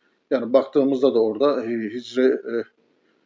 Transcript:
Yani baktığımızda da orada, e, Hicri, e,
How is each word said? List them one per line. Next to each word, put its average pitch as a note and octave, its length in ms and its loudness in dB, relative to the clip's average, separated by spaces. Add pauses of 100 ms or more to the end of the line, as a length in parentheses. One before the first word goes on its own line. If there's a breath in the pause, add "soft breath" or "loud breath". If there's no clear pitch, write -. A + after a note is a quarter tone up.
(300)
Yani A#2+ 220 -2
baktığımızda C3+ 640 2
da A2+ 80 4
orada, A2+ 420 0
e, A2+ 40 -6
Hicri, A#2 560 -4
e, A#2+ 400 -2 (600)